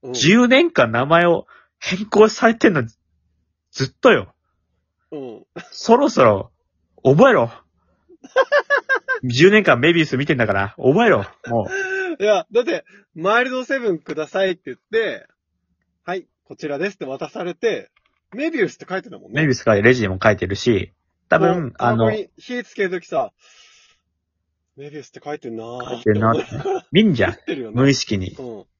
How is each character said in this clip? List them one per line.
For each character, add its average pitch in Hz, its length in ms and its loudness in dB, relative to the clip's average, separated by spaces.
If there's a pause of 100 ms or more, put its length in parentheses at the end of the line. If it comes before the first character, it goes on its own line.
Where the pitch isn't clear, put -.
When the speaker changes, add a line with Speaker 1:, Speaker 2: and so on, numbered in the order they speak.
Speaker 1:
う 131 80 -14
ん。 123 40 -10
Speaker 2:
十 180 340 4
年 233 240 4
間 117 200 2
名 117 140 0
前 165 200 4
を 170 220 0 (320)
変 185 260 -6
更 214 240 6
さ 226 180 0
れ 226 80 4
て - 140 4
ん 190 40 -2
の、 143 100 0 (880)
ず - 140 -6
っ - 40 -10
と - 220 4
よ。 113 220 0 (760)
Speaker 1:
う 156 60 -14
ん。 123 280 -16 (260)
Speaker 2:
そ - 260 2
ろ 269 120 2
そ 147 140 2
ろ、 104 280 2 (520)
覚 160 260 6
え 247 40 4
ろ。 117 180 2 (680)
Speaker 1:
<laughs> 523 1040 -2
Speaker 2:
十 131 280 4
年 208 120 2
間 143 160 2
メ 160 140 2
ビ 170 80 0
ウ 156 40 0
ス 135 120 -6
見 139 80 -4
て 156 100 0
ん - 20 -6
だ 117 100 -2
か 101 60 -2
ら、 98 240 -4
覚 175 280 2
え 226 40 4
ろ、 110 160 2 (220)
も 117 200 -4 (520)
Speaker 1:
う。 196 40 -4
い - 20 0
や、 202 260 0
だ 226 100 0
っ - 20 -2
て、 233 220 -6 (300)
「マ 196 260 0
イ 247 40 0
ル 254 60 -6
ド 254 120 -6
セ 269 160 -4
ブ 226 120 -4
ン 165 80 -4
く 151 160 -12
だ 151 120 -8
さ 190 180 -2
い」 185 80 -2
っ - 20 -8
て - 100 -20
言 127 100 -14
っ - 20 -20
て、 208 500 -6 (760)
「は 180 120 -8
い、 180 120 -12 (160)
こ - 120 -20
ち - 120 -12
ら 143 100 -6
で 180 120 -4
す」 196 60 -18
っ - 20 -20
て - 80 -12
渡 135 240 -10
さ - 140 -12
れ 175 100 -8
て、 160 380 -6 (420)
メ 294 180 -6
ビ 302 100 -2
ウ 180 80 0
ス - 60 -18
っ - 20 -20
て - 100 -20
書 180 100 -6
い 190 40 -6
て 220 80 -20
た 104 80 -20
も 98 120 -20
ん - 20 -16
ね。 131 100 -2
Speaker 2:
メ 160 60 2
ビ 139 40 2
ウ - 20 2
ス - 100 -6
書 113 100 4
い 104 40 4
て、 101 40 0
レ 120 120 6
ジ 123 80 0
で 101 80 -2
も 92 120 -6
書 110 100 4
い 101 60 0
て - 100 -6
る 95 80 -4
し、 98 380 -2 (340)
多 - 120 2
分、 170 320 0
Speaker 1:
こ - 80 -20
う、 - 40 -4
Speaker 2:
あ 117 120 2
の、 113 100 2
Speaker 1:
タ 110 60 2
バ - 0 -
コ 214 60 -4
に 202 200 -10
火 247 260 -10
つ - 100 -20
け 202 100 -4
る 185 80 -2
と 180 100 -6
き - 60 -20
さ、 127 260 -6 (1400)
「メ 143 120 -18
ビ 147 100 -16
ウ 135 40 -16
ス - 60 -20
っ - 20 -20
て - 120 -20
書 147 100 -10
い 151 60 -10
て 127 100 -14
ん 117 60 -12
な 110 80 -12
ー」 123 260 -12
Speaker 2:
書 127 60 -8
い 120 80 -16
て 110 80 2
ん 104 80 2
な 113 140 2
ー - 100 0
っ - 20 -6
て。 - 0 -
Speaker 1:
っ - 40 -20
て - 60 -12
思 - 60 -8
い - 40 -8
な 381 80 -2
が 370 80 -4
ら - 100 -20
Speaker 2:
見 196 120 4
ん 208 100 4
じ 120 100 0
ゃ 92 60 0
ん。 - 20 -8
Speaker 1:
見 - 60 -12
て - 180 -8
る 139 60 -10
よ 113 100 -12
ね。 120 100 0
Speaker 2:
無 139 80 6
意 135 60 2
識 113 220 -4
に。 95 200 -6
Speaker 1:
う 120 240 -14
ん。 - 40 -20 (140)